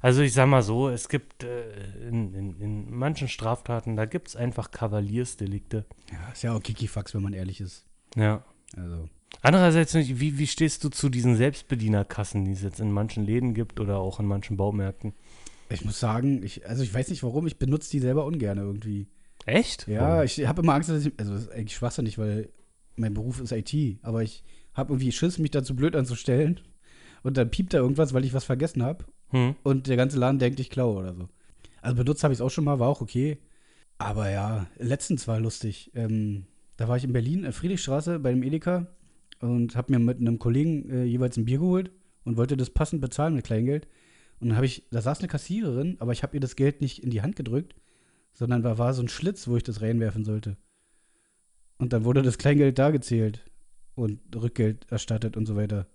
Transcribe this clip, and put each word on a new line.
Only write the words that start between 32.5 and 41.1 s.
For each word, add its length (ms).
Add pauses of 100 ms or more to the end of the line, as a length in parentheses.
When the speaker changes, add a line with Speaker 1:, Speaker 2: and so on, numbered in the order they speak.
Speaker 2:
schon 140
mal, 140
war 100
auch 120
okay. 380 (600)
Aber 320
ja, 360 (120)
letztens 480
war 140
lustig, 560
ähm, 500 (300)
da 100
war 100
ich 60
in 100
Berlin, 300
äh, 80
Friedrichstraße 720
bei 100
dem 140
Edeka 420 (540)
und 340
hab 160
mir 80
mit 220
einem 180
Kollegen, 520
äh, 120
jeweils 340